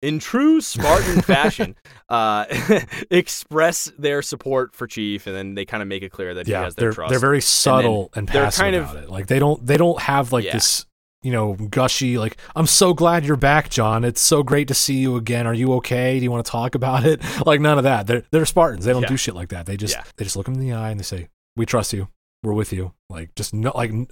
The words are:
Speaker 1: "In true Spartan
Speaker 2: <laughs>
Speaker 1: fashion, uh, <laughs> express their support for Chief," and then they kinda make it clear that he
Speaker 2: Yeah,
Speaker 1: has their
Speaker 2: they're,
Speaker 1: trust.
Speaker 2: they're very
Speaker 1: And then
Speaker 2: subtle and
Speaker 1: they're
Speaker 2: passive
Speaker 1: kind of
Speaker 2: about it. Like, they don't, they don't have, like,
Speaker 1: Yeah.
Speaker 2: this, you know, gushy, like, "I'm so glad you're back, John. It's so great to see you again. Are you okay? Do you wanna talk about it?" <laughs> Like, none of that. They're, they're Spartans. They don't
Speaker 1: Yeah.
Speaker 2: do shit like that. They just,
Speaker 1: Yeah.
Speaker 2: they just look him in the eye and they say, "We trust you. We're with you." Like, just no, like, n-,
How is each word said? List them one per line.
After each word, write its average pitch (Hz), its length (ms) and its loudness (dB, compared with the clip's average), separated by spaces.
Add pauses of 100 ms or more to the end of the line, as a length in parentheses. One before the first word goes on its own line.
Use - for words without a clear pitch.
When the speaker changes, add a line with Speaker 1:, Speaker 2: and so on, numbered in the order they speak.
Speaker 1:
"In 147 160 -2
true 294 420 2
Spartan 170 640 2
Speaker 2:
<laughs> - 0 -
Speaker 1:
fashion, 156 520 0 (360)
uh, 107 340 0 (340)
<laughs> - 320 -8
express 170 880 0
their 143 240 -2
support 131 520 -4
for 123 120 -10
Chief," 104 400 -6
and 98 80 -8
then 98 200 -8
they 98 100 -6
kinda 104 200 -6
make 98 180 -8
it 95 80 -12
clear 90 240 -10
that 90 120 -10
he 92 60 -2
Speaker 2:
Yeah, 92 120 -2
Speaker 1:
has 90 100 -8
their 117 140 -2
Speaker 2:
they're, 107 40 0
Speaker 1:
trust. 85 180 -6
Speaker 2:
they're 127 80 2
very 135 200 2
Speaker 1:
And 131 40 -2
then - 40 -2
Speaker 2:
subtle 120 680 2
and 104 140 -6
Speaker 1:
they're 139 160 2
Speaker 2:
passive 143 180 0
Speaker 1:
kind 196 140 2
of 170 140 -2
Speaker 2:
about - 140 -12
it. - 60 -16
Like, 98 160 -8
they 131 120 2
don't, 143 280 2
they 139 100 4
don't 170 260 2
have, 139 300 0
like, 120 120 2
Speaker 1:
Yeah. 85 80 -4
Speaker 2:
this, - 340 -2 (360)
you 127 100 -4
know, 107 220 0
gushy, 123 640 0
like, 110 180 -4 (200)
"I'm 160 100 2
so 180 280 4
glad 170 300 2
you're 147 120 2
back, 139 340 4
John. 113 340 0
It's 120 160 -2
so 147 220 4
great 139 260 2
to 135 60 0
see 135 240 0
you 131 180 2
again. 120 300 -2
Are 117 80 0
you 127 200 2
okay? 127 440 0
Do 127 60 0
you 123 60 0
wanna 120 120 -2
talk 120 320 -4
about 131 320 0
it?" 156 140 4 (120)
<laughs> - 140 -4
Like, 151 140 6
none 151 180 4
of 127 60 4
that. 123 220 2
They're, 120 240 0
they're 156 160 4
Spartans. 131 380 2
They 117 80 4
don't 123 100 2
Speaker 1:
Yeah. 120 60 0
Speaker 2:
do 135 80 0
shit 117 180 -4
like 87 160 -8
that. 87 160 -10
They 98 100 -6
just, 101 200 -4
Speaker 1:
Yeah. 58 80 -12 (120)
Speaker 2:
they - 80 -8
just - 120 -6
look 98 120 -6
him 127 60 -4
in 131 60 -4
the 131 120 -2
eye 110 180 -4
and 107 100 -6
they 95 40 -8
say, 90 240 -10 (280)
"We 117 100 -2
trust 117 260 0
you. 95 160 -4 (340)
We're 107 120 -2
with 107 180 -2
you." 92 200 -6 (160)
Like, 82 280 -14
just - 180 -6
no, 110 220 -2
like, 120 140 -2
n-, 113 220 -6